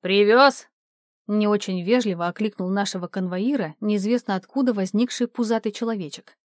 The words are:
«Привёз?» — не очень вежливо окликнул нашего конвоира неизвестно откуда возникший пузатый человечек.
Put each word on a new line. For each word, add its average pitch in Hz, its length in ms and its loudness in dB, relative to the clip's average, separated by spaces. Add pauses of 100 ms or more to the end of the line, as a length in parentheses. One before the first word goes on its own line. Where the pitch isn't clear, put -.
«Привёз?» — 214 640 4 (600)
не 208 180 2
очень 202 380 -2
вежливо 196 420 0
окликнул 185 420 -4
нашего 190 380 -2
конвоира 185 720 -4
неизвестно 208 540 -2
откуда 247 380 -2
возникший 214 560 -2
пузатый 226 420 -2
человечек. 208 680 -8 (120)